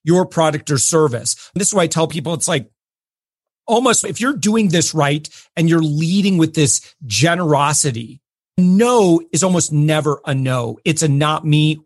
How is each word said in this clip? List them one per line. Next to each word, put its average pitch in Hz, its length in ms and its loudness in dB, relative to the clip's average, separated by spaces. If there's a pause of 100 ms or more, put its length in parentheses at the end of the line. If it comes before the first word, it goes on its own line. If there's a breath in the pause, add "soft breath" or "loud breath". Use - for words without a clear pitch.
your 175 200 2
product 156 460 -2
or 143 80 0
service. 127 760 -2
This 190 100 -2
is - 80 -2
why 190 80 2
I 165 60 2
tell 165 180 -2
people 156 280 -6
it's 147 120 -6
like, 151 240 -4 (960)
almost 233 380 2
if - 160 -8
you're 262 160 -2
doing 208 320 0
this 160 260 0
right 151 340 -2 (280 loud breath)
and 165 120 2
you're 165 140 4
leading 170 560 0
with 156 160 0
this - 400 -2 (120)
generosity, 143 1120 -2 (360)
no 185 640 4 (120)
is 160 100 -2
almost 175 300 0
never 151 520 0
a 143 100 -4
no. 131 500 -4
It's 156 180 0
a 160 60 2
not 151 360 0
me 151 420 2